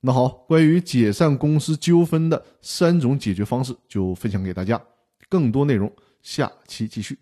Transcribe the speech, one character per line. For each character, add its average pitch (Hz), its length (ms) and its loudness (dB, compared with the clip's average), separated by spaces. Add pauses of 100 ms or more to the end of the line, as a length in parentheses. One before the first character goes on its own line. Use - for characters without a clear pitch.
那 127 80 0
好， 127 180 2 (200)
关 160 180 4
于 165 140 4
解 117 320 2
散 147 240 2
公 151 240 0
司 156 160 -4
纠 170 260 4
纷 160 280 0
的 156 120 -2 (200)
三 175 360 0
种 135 200 0
解 98 160 -2
决 104 100 -2
方 123 180 -2
式 127 140 -8 (100)
就 92 280 -4
分 104 180 -6
享 95 100 -4
给 95 80 -6
大 92 140 -6
家， 110 160 -2 (480)
更 151 240 2
多 135 100 0
内 143 120 2
容 101 180 -2 (300)
下 - 280 -6 (160)
期 - 220 -8
继 110 140 -10
续。 - 200 -10